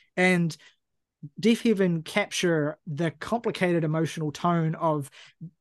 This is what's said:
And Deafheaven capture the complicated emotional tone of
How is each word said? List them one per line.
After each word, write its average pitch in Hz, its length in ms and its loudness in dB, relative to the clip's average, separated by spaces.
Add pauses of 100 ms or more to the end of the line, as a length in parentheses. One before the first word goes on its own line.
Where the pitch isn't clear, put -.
(180)
And 180 380 2 (840)
Deafheaven 196 640 2
capture 165 840 0
the 156 260 -2
complicated 180 760 -2
emotional 156 480 -2
tone 165 420 0
of 151 340 -2 (520)